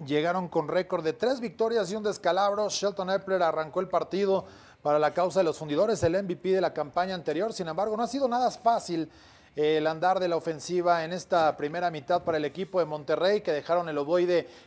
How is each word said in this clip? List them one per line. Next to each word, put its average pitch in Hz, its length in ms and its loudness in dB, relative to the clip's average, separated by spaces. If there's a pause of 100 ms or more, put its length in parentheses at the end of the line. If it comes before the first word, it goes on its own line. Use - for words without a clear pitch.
llegaron 165 440 0
con 156 180 -2
récord 175 380 -2
de 156 80 0
tres 247 260 0
victorias 220 540 -2
y - 20 -4
un 214 80 -6
descalabro. 202 680 0
Shelton 190 400 -2
Epler 190 320 0
arrancó 156 380 0
el 185 80 -2
partido 185 600 0 (360)
para 151 160 4
la 151 160 2
causa 175 240 0
de 190 60 4
los 156 140 0
Fundidores, 160 440 0
el 170 140 2
M 202 100 -2
V 175 80 -4
P 180 140 -6
de 190 120 4
la 170 140 0
campaña 175 400 -2
anterior. 196 380 -2
Sin 175 160 -6
embargo, 196 280 -2
no 226 60 -2
ha 233 60 -2
sido 277 180 -2
nada 240 240 2
fácil, 175 580 0 (460)
eh, 151 220 2
el 151 100 2
andar 165 320 2
de 185 80 0
la 170 80 0
ofensiva 165 680 0
en 165 80 -6
esta 170 440 2
primera 170 320 -2
mitad 170 360 -2
para 165 140 0
el 147 80 -2
equipo 180 340 -4
de 165 60 2
Monterrey, 156 540 0
que 185 120 -2
dejaron 165 360 0
el 151 80 -4
ovoide 170 520 2 (180)